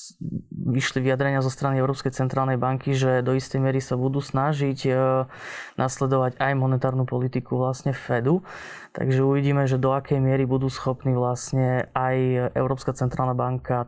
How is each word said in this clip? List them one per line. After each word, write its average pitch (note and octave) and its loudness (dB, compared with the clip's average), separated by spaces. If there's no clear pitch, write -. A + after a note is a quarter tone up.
vyšli C3 -2
vyjadrenia C3+ 2
zo C3 0
strany C3+ 0
Európskej C3 -2
centrálnej C3 0
banky, C3 0
že C3 4
do B2+ 0
istej C3+ -2
miery C3 0
sa B2 -2
budú C3+ 0
snažiť, C#3 0
e, C3 2
nasledovať C3 0
aj C#3 2
monetárnu C3 0
politiku B2+ -2
vlastne B2+ -2
Fedu. B2+ 0
Takže C3 0
uvidíme, C#3 2
že C3 2
do C3 2
akej C#3 0
miery C3+ 4
budú C3 0
schopní C3 -2
vlastne B2+ 0
aj B2+ 0
Európska C3 -2
centrálna B2+ 0
banka B2 -2